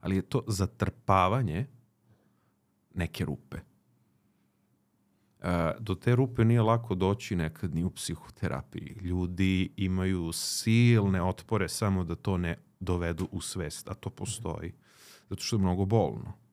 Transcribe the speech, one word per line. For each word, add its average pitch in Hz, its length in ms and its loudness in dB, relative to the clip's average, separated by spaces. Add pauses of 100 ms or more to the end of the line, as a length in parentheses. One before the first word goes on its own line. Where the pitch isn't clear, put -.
Ali 95 140 0
je 92 60 2
to - 260 -2
zatrpavanje 95 1200 2 (1300)
neke - 320 -2
rupe. - 320 -8 (1800)
E, 85 380 2
do 98 160 -2
te 120 200 2
rupe 120 300 2
nije 117 160 6
lako 113 340 2
doći 95 400 0
nekad 82 400 -4
ni 82 80 0
u 92 60 0
psihoterapiji. - 1120 -10
Ljudi 90 760 0
imaju 92 560 0
silne 110 880 4
otpore 92 480 -2
samo 98 340 0
da 85 120 -4
to 95 220 -2
ne 85 200 -2 (220)
dovedu 87 520 -2
u 87 100 -6
svest, - 480 -8
a - 40 -6
to - 160 -10
postoji. 85 640 -8 (560)
Zato 101 120 -8
što - 140 -4
je 104 40 2
mnogo 92 260 2
bolno. 95 480 0 (200)